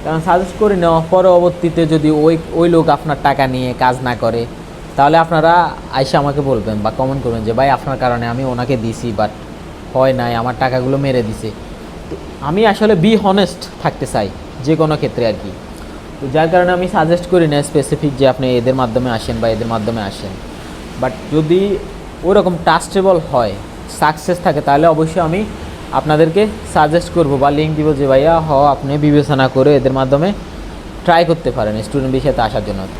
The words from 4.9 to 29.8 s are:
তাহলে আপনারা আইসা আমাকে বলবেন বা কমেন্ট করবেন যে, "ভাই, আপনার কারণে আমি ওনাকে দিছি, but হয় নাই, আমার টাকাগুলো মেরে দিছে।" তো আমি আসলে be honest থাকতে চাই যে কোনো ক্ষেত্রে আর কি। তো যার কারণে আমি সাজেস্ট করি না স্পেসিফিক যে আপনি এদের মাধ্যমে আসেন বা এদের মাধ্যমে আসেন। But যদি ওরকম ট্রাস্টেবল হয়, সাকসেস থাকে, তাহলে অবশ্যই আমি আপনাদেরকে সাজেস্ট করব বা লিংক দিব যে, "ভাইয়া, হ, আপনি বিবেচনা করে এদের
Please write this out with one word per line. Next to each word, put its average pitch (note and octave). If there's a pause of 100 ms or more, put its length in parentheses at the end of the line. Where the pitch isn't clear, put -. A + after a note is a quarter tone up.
তাহলে D3
আপনারা E3 (240)
আইসা C3+
আমাকে C#3+
বলবেন A2
বা A2
কমেন্ট C3
করবেন A#2
যে, A2+
"ভাই, C3+
আপনার C3
কারণে A#2+
আমি A#2+
ওনাকে B2
দিছি, A2+
but G#2+ (640)
হয় C3
নাই, A#2+
আমার A#2
টাকাগুলো C3
মেরে C3
দিছে।" G#2+ (580)
তো - (260)
আমি F3
আসলে G#3+
be G3+
honest G3 (180)
থাকতে -
চাই G#2 (360)
যে D#3
কোনো D#3
ক্ষেত্রে A#2+
আর G#2+
কি। G2 (680)
তো C#3
যার D#3+
কারণে F3+
আমি F3+
সাজেস্ট F3
করি E3+
না D3
স্পেসিফিক D3
যে C3+
আপনি B2+
এদের B2
মাধ্যমে B2+
আসেন A#2
বা A2+
এদের A2+
মাধ্যমে A2+
আসেন। G2 (720)
But C3 (220)
যদি F3 (460)
ওরকম F#3
ট্রাস্টেবল E3+ (120)
হয়, A#2 (480)
সাকসেস D#3
থাকে, D3+
তাহলে D3
অবশ্যই D#3+
আমি F3 (460)
আপনাদেরকে D#3+ (260)
সাজেস্ট E3
করব D3
বা C#3+
লিংক D#3
দিব D3+
যে, C#3
"ভাইয়া, C#3+
হ, D3
আপনি C#3
বিবেচনা D3
করে C3
এদের C3